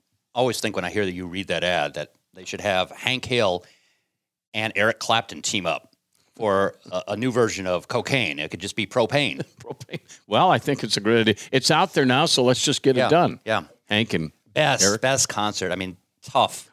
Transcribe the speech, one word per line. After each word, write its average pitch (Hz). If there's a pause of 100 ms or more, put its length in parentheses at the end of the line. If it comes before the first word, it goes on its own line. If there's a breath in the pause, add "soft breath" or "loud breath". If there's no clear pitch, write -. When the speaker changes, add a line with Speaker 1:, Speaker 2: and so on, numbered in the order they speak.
(360)
Speaker 1:
always 120
think 107
when 92
I 87
hear 104
that 92
you 90
read 90
that 82
ad 80
that 76 (240)
they 92
should 90
have 92
Hank 123
Hill 104 (880 soft breath)
and 110
Eric 110
Clapton 113
team 95
up 78 (420)
for 98 (160)
a, 90
a 104
new 123
version 98
of 90
cocaine. 110
It 78
could 87
just 98
be 110
propane. 117
Speaker 2:
<laughs> -
Propane. - (280 loud breath)
Well, 143
I 135
think -
it's 110
a -
great 113
idea. 107 (180 loud breath)
It's 131
out 165
there 147
now, 131
so 135
let's 123
just 143
get 131
Speaker 1:
Yeah, 127
Speaker 2:
it 127
done. 156
Speaker 1:
yeah. 110 (220)
Speaker 2:
Hank 107
and 80 (220)
Speaker 1:
Best, 139
Speaker 2:
Eric. 101
Speaker 1:
best 131
concert. 104
I 90
mean, 92 (260)
tough. -